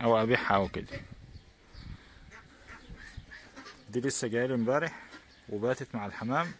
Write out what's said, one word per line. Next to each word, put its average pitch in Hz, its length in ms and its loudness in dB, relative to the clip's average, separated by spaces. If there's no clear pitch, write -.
أو 113 200 6
أبيعها 113 320 4
أو 98 140 4
كده. - 320 -6
دي 120 100 2
لسه 131 280 2
جاية 117 180 4
لي 131 80 2
امبارح 131 480 2
وباتت 117 460 0
مع 104 120 -4
الحمام 135 540 -2